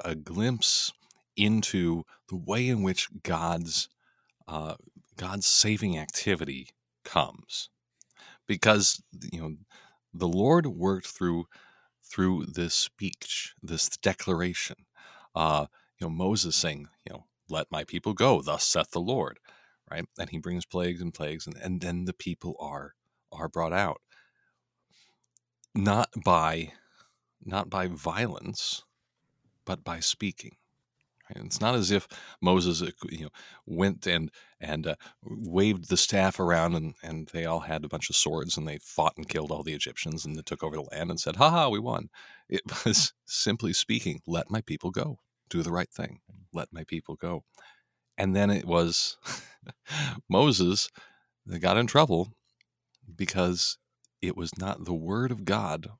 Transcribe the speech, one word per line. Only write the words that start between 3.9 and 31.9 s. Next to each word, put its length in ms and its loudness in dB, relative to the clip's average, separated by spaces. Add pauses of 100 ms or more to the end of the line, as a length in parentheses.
uh, 280 -8 (420)
God's 300 -4
saving 520 2
activity 680 -4 (360)
comes. 640 -4 (800)
Because, 540 6 (320)
you 80 -8
know, 140 -6 (580)
the 160 0
Lord 380 6
worked 400 0
through, 400 0 (580)
through 420 2
this 280 -2
speech, 880 -4
this 260 -2
declaration. 880 -2 (580)
Uh, 320 2 (320)
you 80 -6
know, 40 -4
Moses 460 0
saying, 320 -2 (180)
you 80 -8
know, 100 -16 (240)
"Let 220 -6
my 140 -6
people 280 -4
go, 300 6
thus 220 -2
saith 260 0
the 100 -2
Lord," 380 -2 (520)
right? 140 -6 (140)
And 100 -6
he 100 -8
brings 280 -6
plagues 340 -2
and 140 -6
plagues, 320 -8
and, 100 -12
and 240 -4
then 240 -4
the 80 -4
people 480 -8
are, 340 -10 (380)
are 160 -6
brought 240 -2
out. 300 0 (1700)
Not 360 4 (160)
by, 480 4 (720)
not 260 -4
by 160 -2
violence, 960 -6 (800)
but 200 -6
by 160 -8
speaking. 560 -4 (720)
Right? 180 -14
It's 140 -4
not 160 2
as 160 2